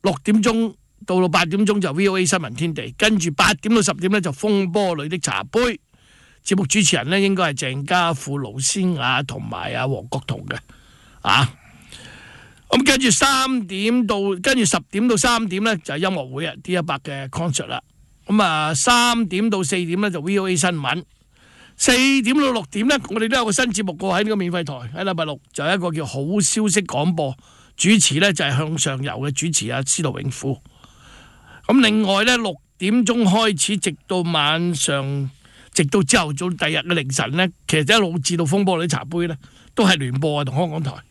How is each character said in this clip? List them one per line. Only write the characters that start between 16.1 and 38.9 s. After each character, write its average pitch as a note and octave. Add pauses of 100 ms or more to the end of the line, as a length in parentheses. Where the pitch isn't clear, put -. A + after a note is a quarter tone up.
會 D3+
啊 D3+ (100)
，D F3+
一 F3+
百 D3
嘅 C#3
concert E3
啦。 - (460)
咁 G#3
啊， D#3
三 A#3+
點 F#3+
到 G3+
四 F3
點 F3
呢， G#3
就 E3+
V F#3
O F#3+
A F#3
新 F3+
聞。 D3+ (720)
四 - (300)
點 A#3
到 C#4
六 A3
點 G#3+
呢， C#4+ (140)
我 A3
哋 A3+
都 C4+
有 B3
個 G#3+
新 B3+
節 G#3+
目 F#3
過 F#3
喺 G#3
呢 G#3+
個 G#3+
免 F3+
費 E3+
台， C#3+ (240)
喺 F#3
禮 F#3+
拜 E3
六 D3+ (120)
就 C#3+
有 E3+
一 -
個 F3
叫 D#3
好 - (260)
消 G#3+
息 G3+
廣 E3
播， C#3+ (400)
主 -
持 D3
呢， G3
就 E3
係 C#3
向 D#3
上 C3+
游 C#3+
嘅 C#3
主 D3+
持 A#2
啊， B2+
司 -
徒 D3+
永 C3+
富。 B2 (1040)
咁 B3+
另 G#3+
外 G3
呢， B3
六 G#3 (240)
點 G#3+
鐘 A#3
開 G#3
始， G#3
直 E3 (120)
到 F#3
晚 E3
上， C#3 (420)
直 F3
到 F#3
朝 F3
頭 D3+
早 F3
第 D#3+
日 D#3+
嘅 E3+
凌 C3
晨 B2+
呢， F#3 (220)
其 -
實 D3+
一 A3+
路 F3+
至 E3
到 E3
風 F#3+
波 F#3
裏 F3
茶 D3